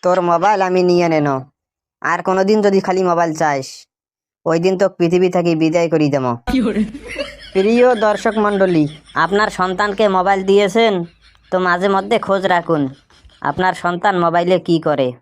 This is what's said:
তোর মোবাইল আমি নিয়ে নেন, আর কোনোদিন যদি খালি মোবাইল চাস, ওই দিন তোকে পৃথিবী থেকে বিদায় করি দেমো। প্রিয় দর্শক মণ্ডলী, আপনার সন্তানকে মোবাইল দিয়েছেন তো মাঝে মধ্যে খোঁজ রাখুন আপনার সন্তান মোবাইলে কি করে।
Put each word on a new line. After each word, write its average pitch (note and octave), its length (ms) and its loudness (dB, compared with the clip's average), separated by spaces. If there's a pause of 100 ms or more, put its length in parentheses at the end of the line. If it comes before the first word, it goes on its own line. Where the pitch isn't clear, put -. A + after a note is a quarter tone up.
তোর F3+ 180 2 (100)
মোবাইল F#3+ 400 2
আমি F3+ 220 0
নিয়ে F3 180 2
নেন, D3+ 200 0 (720)
আর E3+ 200 -2
কোনোদিন F#3+ 400 2
যদি G3 180 2
খালি F#3+ 300 -2
মোবাইল E3+ 300 0
চাস, C#3+ 260 -2 (800)
ওই E3 140 0
দিন F#3 180 2
তোকে F#3+ 180 0
পৃথিবী F3+ 340 2
থেকে F3 220 0 (100)
বিদায় E3 280 2
করি D#3 240 2
দেমো। B2+ 180 -2 (1200)
প্রিয় A#3 360 2 (180)
দর্শক G3+ 280 0 (100)
মণ্ডলী, F#3+ 400 2 (400)
আপনার G3+ 260 0
সন্তানকে G3+ 580 -2
মোবাইল F#3+ 320 0 (100)
দিয়েছেন G3+ 440 2 (580)
তো F#3+ 60 -2
মাঝে F3+ 300 0
মধ্যে G3 300 0
খোঁজ G3 280 -2
রাখুন E3+ 360 0 (600)
আপনার F3+ 320 -2
সন্তান F3+ 400 -2 (100)
মোবাইলে F3 360 2
কি E3+ 160 -2 (100)
করে। C#3 220 0 (140)